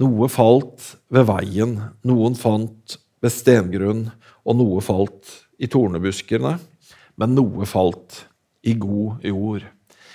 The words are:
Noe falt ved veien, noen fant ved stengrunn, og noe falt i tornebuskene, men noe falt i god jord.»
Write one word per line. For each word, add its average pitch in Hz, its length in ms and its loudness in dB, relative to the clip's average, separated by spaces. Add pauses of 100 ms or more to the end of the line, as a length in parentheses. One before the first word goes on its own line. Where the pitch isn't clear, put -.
Noe 123 320 2
falt - 640 2 (160)
ved 123 160 6
veien, 101 500 -2 (260)
noen 123 320 2
fant 110 600 -4 (220)
ved 120 120 0
stengrunn, 104 720 2 (420)
og 117 80 2
noe 101 280 2
falt 95 440 -4 (320)
i 127 80 -6
tornebuskene, 113 840 -2 (680)
men 120 160 0
noe 98 320 0
falt - 580 -2 (340)
i 117 160 0
god 104 480 -6
jord.» 101 440 -6 (460)